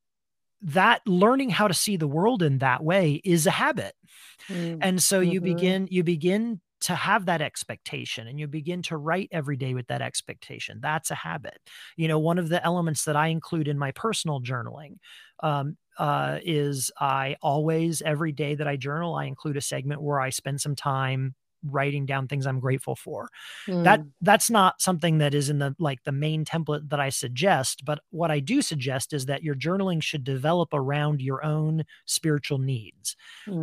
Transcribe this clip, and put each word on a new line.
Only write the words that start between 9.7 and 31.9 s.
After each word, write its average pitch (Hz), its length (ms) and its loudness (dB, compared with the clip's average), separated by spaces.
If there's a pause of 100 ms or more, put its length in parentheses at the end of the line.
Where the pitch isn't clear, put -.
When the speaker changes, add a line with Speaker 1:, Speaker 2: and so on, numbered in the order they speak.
Speaker 1:
with 123 140 -6
that 131 140 -4
expectation, - 800 -10
that's 151 300 -4
a 156 40 -6
habit. 160 440 -10 (380)
You 160 120 0
know, 156 100 4
one 170 200 2
of 165 100 0
the 170 160 0
elements 170 400 0
that 151 120 0
I 156 120 2
include 160 400 -2
in 143 100 0
my 139 140 -4
personal 160 480 -2
journaling, 120 580 -8 (440)
um, 147 340 -2 (220)
uh, 143 460 0
is 143 460 -2 (100)
I 135 400 0
always, 160 640 0
every 151 300 0
day 147 220 -2
that 147 140 -2
I 143 80 -2
journal, 151 380 -4
I 143 100 -4
include 139 320 -6
a 139 60 -4
segment 139 400 -6
where 143 180 0
I 131 100 -2
spend 139 300 -6
some 147 160 -2
time 131 580 -2 (300)
writing 143 420 0
down 135 220 -2
things 139 180 -2
I'm 131 140 -2
grateful 131 340 0
for. - 340 -10 (520)
That, 180 220 8
Speaker 2:
Mm. 143 180 -16
Speaker 1:
that's 208 300 6
not 196 300 6
something 170 380 4
that 143 160 4
is 143 140 2
in 147 100 0
the, 139 200 0
like, 139 260 -2
the 143 80 -2
main 156 320 0
template 151 460 -4
that 143 100 0
I 139 80 0
suggest, 131 760 0
but 147 160 -4 (100)
what 165 200 0
I 147 100 2
do 233 220 2
suggest 135 500 -4
is 135 140 -2
that 139 160 -4
your 151 120 -2
journaling 170 480 0
should 147 200 -4
develop 147 520 2
around 147 480 0
your 131 220 -4
own 156 400 0 (200)